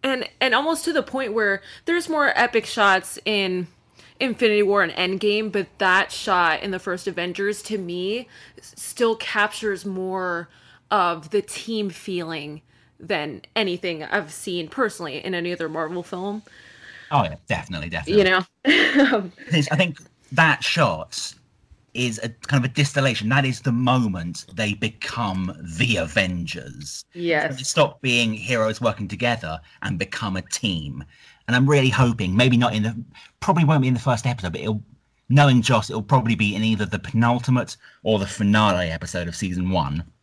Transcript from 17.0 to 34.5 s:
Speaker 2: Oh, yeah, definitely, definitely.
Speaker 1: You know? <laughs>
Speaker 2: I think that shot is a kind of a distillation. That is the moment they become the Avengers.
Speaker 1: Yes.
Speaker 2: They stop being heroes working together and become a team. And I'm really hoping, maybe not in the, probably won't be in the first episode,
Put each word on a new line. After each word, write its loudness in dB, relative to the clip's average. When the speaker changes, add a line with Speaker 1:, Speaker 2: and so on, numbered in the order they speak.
Speaker 2:
Oh, 4
yeah, -4
definitely, -6
definitely. 2
Speaker 1:
You 6
know? 4
<laughs> 4
Speaker 2:
I -2
think 0
that 2
shot -2
is -2
a -6
kind 0
of 0
a -16
distillation. 0
That 2
is -2
the 0
moment 0
they -2
become -4
the 2
Avengers. -4
Speaker 1:
Yes. -2
Speaker 2:
They -12
stop 0
being 2
heroes -2
working 0
together -4
and -4
become -4
a -4
team. -8
And 0
I'm 4
really 6
hoping, 2
maybe 6
not 2
in 0
the, -2
probably 2
won't 4
be 2
in 2
the 0
first 0
episode, -4